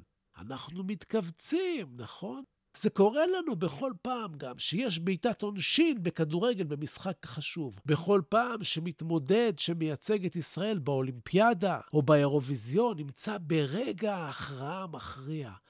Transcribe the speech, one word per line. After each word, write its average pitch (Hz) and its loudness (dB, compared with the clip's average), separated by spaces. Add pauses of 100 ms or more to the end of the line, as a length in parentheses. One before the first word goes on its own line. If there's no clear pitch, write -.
(380)
אנחנו 135 -10
מתכווצים, 214 -4
נכון? 202 -10 (340)
זה 208 2
קורה 233 4
לנו 349 0
בכל 165 -4 (100)
פעם 233 -4
גם 131 -10
שיש 180 0
בעיטת 190 0
עונשין 208 2
בכדורגל 175 0
במשחק 147 -6
חשוב. 139 -6
בכל 170 4
פעם 233 2
שמתמודד 165 2
שמייצג 170 0
את 175 -4
ישראל 180 -2
באולימפיאדה 143 2 (140)
או 151 6
באירוויזיון 143 4
נמצא 156 -8
ברגע 175 0
ההכרעה 143 -6
המכריע. 143 -8 (180)